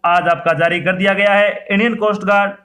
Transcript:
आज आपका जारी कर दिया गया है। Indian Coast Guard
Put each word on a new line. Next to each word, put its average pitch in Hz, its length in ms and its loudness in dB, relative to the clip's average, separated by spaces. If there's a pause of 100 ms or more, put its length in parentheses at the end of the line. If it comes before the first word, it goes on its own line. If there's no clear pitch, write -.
आज 175 220 2
आपका 165 260 0
जारी 170 260 0
कर 180 140 -2
दिया 196 200 0
गया 202 180 2
है। 202 320 0
Indian 214 320 0
Coast 208 280 -2
Guard 202 260 0 (140)